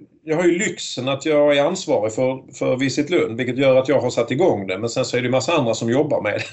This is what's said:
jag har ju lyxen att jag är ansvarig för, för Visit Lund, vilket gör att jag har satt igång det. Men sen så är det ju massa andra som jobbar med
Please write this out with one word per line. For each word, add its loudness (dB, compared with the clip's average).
jag -2
har 0
ju 4
lyxen -6
att -4
jag 4
är 4
ansvarig 0
för, -2
för -2
Visit -2
Lund, 0
vilket -4
gör 4
att 4
jag 4
har 0
satt -2
igång 0
det. -4
Men -4
sen -2
så -2
är -2
det -2
ju -2
massa 0
andra 0
som -4
jobbar 0
med -2